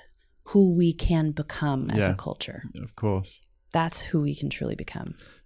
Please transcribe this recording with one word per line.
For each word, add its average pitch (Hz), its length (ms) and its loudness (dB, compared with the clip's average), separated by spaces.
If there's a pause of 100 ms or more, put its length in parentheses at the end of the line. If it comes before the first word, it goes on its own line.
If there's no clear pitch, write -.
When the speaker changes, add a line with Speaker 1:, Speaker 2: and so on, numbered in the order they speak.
(440)
Speaker 1:
who 196 300 6
we 170 200 4
can 160 380 2
become 147 580 -2
as 104 160 2
a 92 40 4
Speaker 2:
Yeah. 92 80 2
Speaker 1:
culture. - 460 -8 (180)
Speaker 2:
Of - 140 -12
course. 95 460 -2 (320)
Speaker 1:
That's 165 280 0
who - 200 0
we 143 140 0
can 139 140 -4
truly - 260 -4
become. - 400 -10 (300)